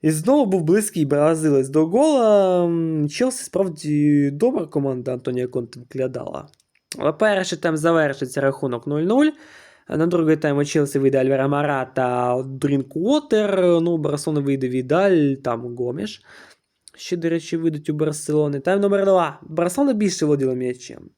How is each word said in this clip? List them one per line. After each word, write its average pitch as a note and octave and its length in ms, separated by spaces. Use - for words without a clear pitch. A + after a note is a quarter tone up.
І D#3 80
знову A3 360
був F#3 160
близький F3 420
бразилець D3 640
до D#3 180
гола. G#3 760
М, D#3+ 440
Челсі B3+ 360
справді D3 840
добра F#3+ 360
команда C3+ 460
Антоніо B2 360
Конте A#2+ 320
виглядала. - 680
Але D3+ 140
перший F#3 460
тайм D#3+ 180
завершиться D3+ 640
рахунок C3+ 460
нуль D3 160
нуль. B3 240
На D#3 180
другий D#3+ 300
тайм D3 220
у D3 60
Челсі C#3+ 340
вийде C3+ 200
Альваро C3+ 300
Мората, B2+ 1000
Дрінквотер. F#3 1120
Ну, E3+ 300
у E3 80
Барселони D3 420
вийде C3+ 280
Відаль, C#3+ 680
там A#2+ 420
Гомеш. C3+ 460
Ще, - 200
до E3 120
речі, E3 280
вийдуть D#3+ 340
у - 20
Барселони. D3+ 680
Тайм F#3+ 200
номер G3+ 240
два. F3+ 380
Барселона F3+ 500
більше G3+ 340
володіла C3+ 280
м'ячем. B2+ 640